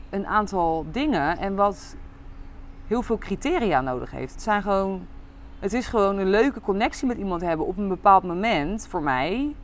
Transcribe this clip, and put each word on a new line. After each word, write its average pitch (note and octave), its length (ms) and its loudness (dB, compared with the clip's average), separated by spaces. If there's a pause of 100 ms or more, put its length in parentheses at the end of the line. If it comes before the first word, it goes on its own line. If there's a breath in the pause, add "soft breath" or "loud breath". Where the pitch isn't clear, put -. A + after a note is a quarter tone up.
(100)
een G3 160 -2
aantal F3+ 640 2
dingen F3 480 2
en G3 160 -2
wat G3+ 420 0 (880)
heel A#3 160 0
veel A3 160 -2
criteria G#3 640 0
nodig B2+ 300 -4
heeft. C3 220 -8
Het - 100 -12
zijn G#3 200 2
gewoon, G3 440 0 (520)
het G3 140 -4
is A#3+ 140 0
gewoon G3 320 2
een F#3+ 120 2
leuke A#3 300 2
connectie A3 460 -2
met A#3+ 120 0
iemand F3 220 -2
hebben E3 260 0
op F#3 120 -4
een G3+ 100 -2
bepaald F#3+ 340 8
moment F#3 680 0
voor F3 120 -2
mij. E3 600 0